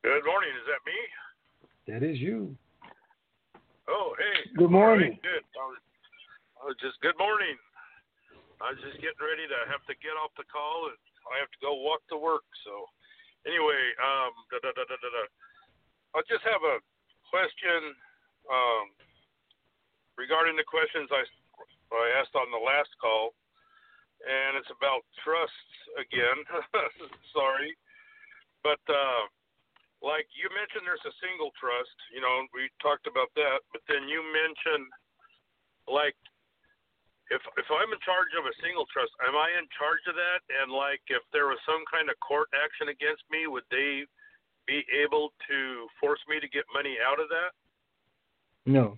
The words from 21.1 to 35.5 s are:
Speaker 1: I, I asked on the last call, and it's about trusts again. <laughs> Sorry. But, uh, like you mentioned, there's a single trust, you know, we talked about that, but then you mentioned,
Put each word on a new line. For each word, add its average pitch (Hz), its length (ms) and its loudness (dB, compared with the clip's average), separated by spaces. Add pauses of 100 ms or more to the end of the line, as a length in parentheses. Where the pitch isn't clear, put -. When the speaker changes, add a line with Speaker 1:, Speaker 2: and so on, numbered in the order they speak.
Speaker 1:
I, 135 160 0 (680)
I 113 120 2 (180)
asked - 160 -6
on 127 160 0
the 113 80 -4
last 139 400 2
call, 113 320 2 (880)
and 135 340 0
it's 131 140 -8
about 139 320 0 (180)
trusts - 540 -2 (240)
again. 127 400 0 (480)
<laughs> - 500 -10
Sorry. 139 380 0 (880)
But, 151 240 4
uh, 131 400 2 (720)
like 151 320 -2
you 170 240 -6
mentioned, 202 320 -6
there's 175 160 -4
a 147 160 -8
single 175 400 -6
trust, 123 320 -2 (200)
you 131 120 -6
know, 127 320 0
we 131 240 -6
talked 147 240 2
about 127 320 2
that, 139 240 2 (160)
but - 160 -12
then 139 160 0
you 160 240 -2
mentioned, 156 560 0 (960)